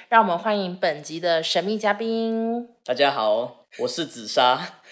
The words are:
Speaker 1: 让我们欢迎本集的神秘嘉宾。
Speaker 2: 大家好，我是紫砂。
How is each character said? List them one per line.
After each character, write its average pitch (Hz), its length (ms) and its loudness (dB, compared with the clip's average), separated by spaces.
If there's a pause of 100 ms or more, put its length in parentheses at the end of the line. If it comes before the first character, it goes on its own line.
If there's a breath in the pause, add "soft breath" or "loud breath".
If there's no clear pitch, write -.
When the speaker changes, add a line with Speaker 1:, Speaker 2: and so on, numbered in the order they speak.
Speaker 1:
让 226 140 8
我 202 40 4
们 175 120 0
欢 208 200 -2
迎 180 160 -4
本 156 280 -2
集 156 180 -10
的 165 220 0
神 170 200 0
秘 208 140 -2
嘉 208 160 0
宾。 226 760 -4 (200)
Speaker 2:
大 127 80 -2
家 139 160 4
好， 113 560 -2 (140)
我 120 60 -2
是 160 200 -4
紫 113 200 -12
砂。 131 500 2 (160 loud breath)